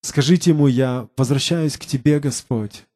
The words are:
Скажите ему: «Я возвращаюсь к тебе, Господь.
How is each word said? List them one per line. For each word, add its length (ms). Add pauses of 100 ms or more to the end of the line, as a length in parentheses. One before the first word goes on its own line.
Скажите 480
ему: 160
«Я 500
возвращаюсь 600
к 100
тебе, 320
Господь. 680 (100)